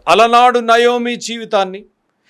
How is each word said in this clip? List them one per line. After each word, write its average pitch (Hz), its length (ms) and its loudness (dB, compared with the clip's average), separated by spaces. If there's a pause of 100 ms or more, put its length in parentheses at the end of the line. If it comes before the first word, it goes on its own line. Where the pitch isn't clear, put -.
అలనాడు 233 500 4
నయోమి 240 580 0
జీవితాన్ని, 220 680 -6 (460)